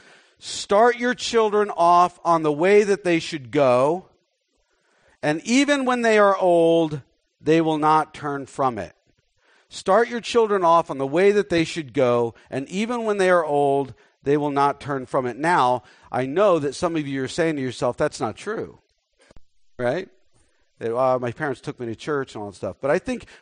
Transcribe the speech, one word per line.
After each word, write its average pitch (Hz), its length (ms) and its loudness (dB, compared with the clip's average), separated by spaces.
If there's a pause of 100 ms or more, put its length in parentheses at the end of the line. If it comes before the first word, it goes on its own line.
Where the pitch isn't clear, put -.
(400)
"Start 233 580 0
your 240 160 -2
children 208 640 0
off 175 480 4
on 165 200 2
the 151 100 2
way 196 300 4
that 196 200 -2
they 170 160 2
should 139 320 -10
go, 139 560 2 (1120)
and 151 200 -2
even 269 420 0
when 247 200 0
they 220 140 4
are 202 200 4
old, 165 640 2 (400)
they 156 180 2
will 160 180 0
not 151 360 2
turn 143 320 -10
from 127 320 -4
it." 90 180 -12 (800)
Start 226 360 0
your 240 100 -8
children 208 460 0
off 165 260 4
on 139 60 -8
the 135 100 -2
way 180 240 4
that 208 160 0
they 165 160 0
should 151 300 -8
go, 120 400 2 (160)
and 135 180 -6
even 226 380 -4
when 208 140 -2
they 185 100 2
are 175 160 4
old, 139 480 0 (280)
they 143 140 0
will 147 160 -2
not 139 300 0
turn 135 240 -6
from 135 200 -4
it. 117 120 -6
Now, 139 460 0 (280)
I 127 140 -4
know 170 340 2
that 139 160 -4
some 170 220 -4
of 147 100 -4
you 135 160 -6
are 127 60 -6
saying 165 260 -2
to 143 60 -6
yourself, 123 340 -4
"That's - 240 -4
not 117 160 -6
true," 190 440 -12 (1000)
right? 131 300 -4 (680)
That, 113 120 -6
"Oh, 127 280 0
my 120 120 -4
parents 139 300 -8
took - 180 -12
me 123 60 -10
to 113 100 -8
church 139 400 -6
and 107 80 -10
all 104 60 -10
that 95 80 -18
stuff." 98 240 -8
But 139 100 0
I 180 80 2
think 247 280 -8 (140)